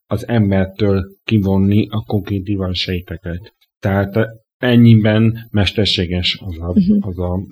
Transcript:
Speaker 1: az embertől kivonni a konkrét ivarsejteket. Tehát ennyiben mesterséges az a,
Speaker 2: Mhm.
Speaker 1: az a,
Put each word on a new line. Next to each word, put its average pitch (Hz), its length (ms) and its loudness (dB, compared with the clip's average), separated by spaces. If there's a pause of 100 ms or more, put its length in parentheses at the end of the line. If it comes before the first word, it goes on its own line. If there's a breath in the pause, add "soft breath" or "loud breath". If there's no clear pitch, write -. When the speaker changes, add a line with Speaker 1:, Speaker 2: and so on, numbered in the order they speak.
Speaker 1:
az - 220 -6
embertől 98 720 0 (220)
kivonni 98 680 2
a 107 140 -6
konkrét 98 440 -4
ivarsejteket. 90 1040 -6 (260)
Tehát 98 380 -2 (480)
ennyiben 113 840 4
mesterséges 92 920 -2
az 85 160 -10
a, 85 80 -8
Speaker 2:
Mhm. 196 400 2
Speaker 1:
az 90 100 -8
a, 90 220 -2 (120)